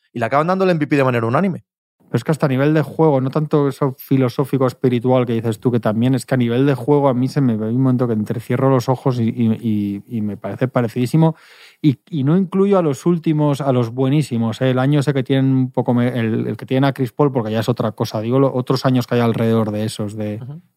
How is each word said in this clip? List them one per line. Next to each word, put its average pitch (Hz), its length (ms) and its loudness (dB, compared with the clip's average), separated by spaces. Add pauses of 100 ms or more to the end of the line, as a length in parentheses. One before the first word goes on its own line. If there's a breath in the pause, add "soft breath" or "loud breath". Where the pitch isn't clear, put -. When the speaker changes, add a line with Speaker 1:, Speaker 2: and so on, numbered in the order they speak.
(120)
Speaker 1:
y 120 60 -10
le 113 80 -2
acaban 143 220 0
dando 190 160 0
el 185 60 2
M 170 80 2
V 143 100 -2
P 151 80 2
de 139 80 4
manera 123 200 2
unánime. 151 400 -2 (340)
Speaker 2:
Pero - 200 -4
es - 60 -6
que - 80 0
hasta 151 140 0
a - 20 4
nivel 139 260 2
de 156 80 2
juego, 147 380 2
no 131 100 -2
tanto 147 380 0
eso 131 280 -4
filosófico, 131 680 0
espiritual 123 580 0
que 117 100 -2
dices 113 260 -2
tú, 127 100 0
que 120 80 0
también 117 380 0
es 117 100 -6
que - 80 -2
a - 20 2
nivel 120 300 2
de 143 80 2
juego 139 340 2
a 127 60 2
mí 127 140 0
se 143 120 -2
me 120 160 2
ve 107 120 -4
un 123 120 -2
momento 127 280 2
que 117 60 0
entrecierro 123 540 -2
los 131 200 2
ojos 127 320 -2
y, 113 80 2
y, 113 320 0
y, 101 420 -2 (140)
y 110 40 -4
me 104 160 -6
parece 101 300 -6
parecidísimo. 127 680 0 (440 loud breath)
Y, 147 180 2 (120)
y 143 140 -4
no 151 120 2
incluyo 196 400 2
a 180 60 4
los 143 240 -2
últimos, 151 540 0
a 139 120 0
los 120 180 0
buenísimos, 127 680 0
¿eh? 131 100 2
El 127 100 0
año 147 180 2
ese 139 160 0
que 135 80 0
tienen 135 300 2
un 131 180 2
poco 127 240 0
me-, 123 140 2
el, 117 400 -2
el 113 80 -4
que 110 100 -14
tienen 131 180 0
a 139 80 2
Chris 127 200 -4
Paul, 147 180 2
porque 110 220 -2
ya 110 80 0
es - 80 -4
otra 120 240 -2
cosa. 110 280 -4
Digo, 120 200 0
lo, 135 120 2
otros 127 320 -2
años 127 220 2
que - 80 -4
hay 120 60 2
alrededor 113 500 0
de 107 140 -2
esos, 107 320 -6
de, 107 260 -6
Speaker 1:
Ujú. 143 180 -14 (160)